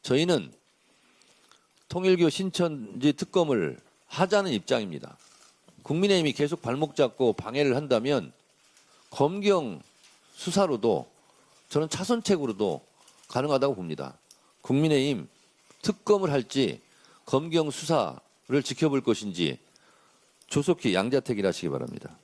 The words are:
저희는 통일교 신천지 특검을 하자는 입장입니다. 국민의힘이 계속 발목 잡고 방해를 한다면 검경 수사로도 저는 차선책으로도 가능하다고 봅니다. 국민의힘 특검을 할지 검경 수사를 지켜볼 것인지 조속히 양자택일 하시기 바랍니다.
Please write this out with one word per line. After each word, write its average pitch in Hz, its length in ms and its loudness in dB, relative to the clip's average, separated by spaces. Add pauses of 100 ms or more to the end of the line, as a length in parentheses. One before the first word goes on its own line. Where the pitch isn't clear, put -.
저희는 135 500 0 (1400)
통일교 175 420 4
신천지 147 840 0
특검을 139 640 0 (300)
하자는 190 440 0
입장입니다. 110 640 -4 (720)
국민의힘이 170 460 2
계속 151 280 -2
발목 143 360 -4
잡고 127 360 2
방해를 127 440 0
한다면 127 560 0 (760)
검경 165 720 0 (520)
수사로도 120 760 0 (600)
저는 151 180 0
차선책으로도 139 920 -2 (480)
가능하다고 135 460 0
봅니다. 76 420 -10 (440)
국민의힘 139 680 0 (520)
특검을 202 500 0
할지 123 500 -2 (440)
검경 156 460 0
수사를 131 460 -2 (460)
지켜볼 139 360 0
것인지 87 600 -2 (880)
조속히 143 460 0
양자택일 104 540 0
하시기 87 220 -2
바랍니다. - 540 -8